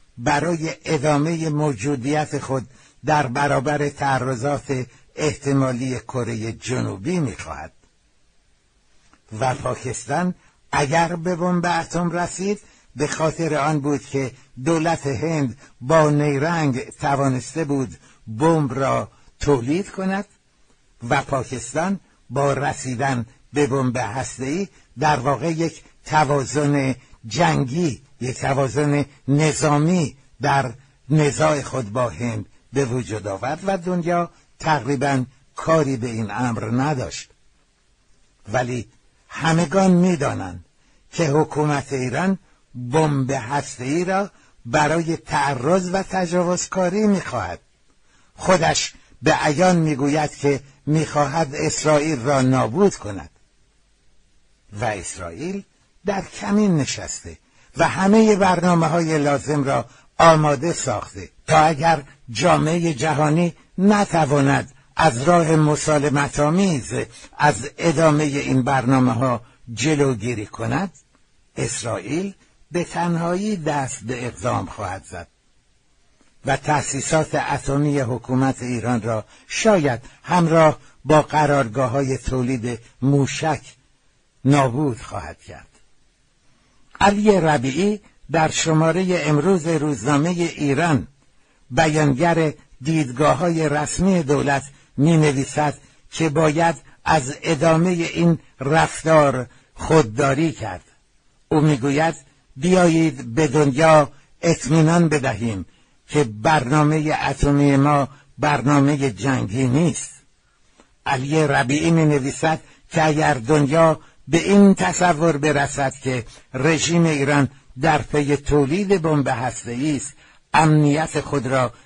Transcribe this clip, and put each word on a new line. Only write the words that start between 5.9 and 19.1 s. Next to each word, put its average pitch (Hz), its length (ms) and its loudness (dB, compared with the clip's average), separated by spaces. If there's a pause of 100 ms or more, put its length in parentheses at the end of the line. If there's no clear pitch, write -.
کره 113 520 -6
جنوبی 113 680 -6
می‌خواهد. 80 520 -8 (1700)
و 127 160 -2
پاکستان 139 800 -6 (360)
اگر 160 440 0
به 175 200 -4
بمب 175 300 -2
اتم 170 460 -2
رسید، 175 480 -4 (360)
به 143 120 -2
خاطر 156 480 -2
آن 147 240 0
بود 143 260 -4
که 135 260 -4 (340)
دولت 165 420 0
هند 139 500 -2 (240)
با 151 280 4
نیرنگ 147 800 0
توانسته 139 760 -4
بود 135 340 -4 (420)
بمب 147 400 2
را 123 280 -2 (320)